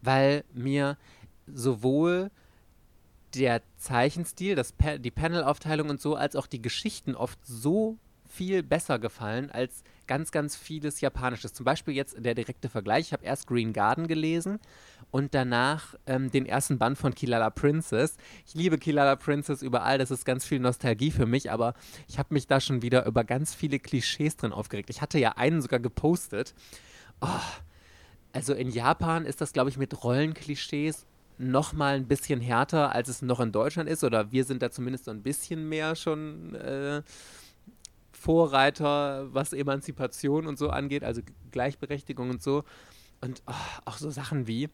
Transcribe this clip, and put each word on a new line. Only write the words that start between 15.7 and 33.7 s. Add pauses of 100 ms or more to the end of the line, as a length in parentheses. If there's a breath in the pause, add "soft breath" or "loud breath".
ähm,
den
ersten
Band
von
Kilala
Princess. (300 loud breath)
Ich
liebe
Kilala
Princess
überall,
das
ist
ganz
viel
Nostalgie
für
mich,
aber (320 loud breath)
ich
hab
mich
da
schon
wieder
über
ganz
viele
Klischees
drin
aufgeregt.
Ich
hatte
ja
einen
sogar
gepostet. (680 loud breath)
Oh, (1040 loud breath)
also
in
Japan
ist
das,
glaub
ich,
mit
Rollenklischees (320)
noch
mal
ein
bisschen
härter,
als
es
noch
in
Deutschland